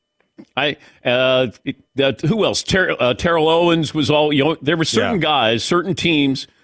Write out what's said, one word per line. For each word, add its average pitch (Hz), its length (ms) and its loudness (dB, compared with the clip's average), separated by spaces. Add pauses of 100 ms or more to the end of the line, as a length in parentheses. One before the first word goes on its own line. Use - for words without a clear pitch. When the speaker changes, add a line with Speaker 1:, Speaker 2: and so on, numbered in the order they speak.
(560)
Speaker 1:
I, 139 200 -4 (280)
uh, 131 440 2 (160)
it, 135 120 -8 (240)
uh, 135 120 2 (140)
who 202 180 0
else? 110 180 -2
Ter-, 175 380 0
uh, 123 140 2
Terrell 165 340 0
Owens 165 440 2
was 147 180 -2
all, 151 220 2
you 135 120 2
know, 156 180 0
there 160 140 0
were 160 80 0
certain 214 360 0
Speaker 2:
Yeah. 156 80 -2
Speaker 1:
guys, 117 360 0
certain 180 320 0
teams 143 500 0 (160)